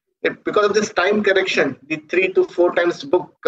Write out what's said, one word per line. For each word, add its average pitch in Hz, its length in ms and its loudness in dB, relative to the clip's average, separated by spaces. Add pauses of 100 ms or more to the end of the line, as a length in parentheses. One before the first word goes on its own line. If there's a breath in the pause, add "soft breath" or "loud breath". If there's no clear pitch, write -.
(220)
it, - 220 -4
because 208 220 2
of 202 100 0
this 208 180 0
time 208 300 0
correction, 185 540 0 (100)
the 156 80 -6 (140)
three 185 240 0
to 185 100 2
four 180 320 0
times 170 300 -2
book, 180 280 -2 (140)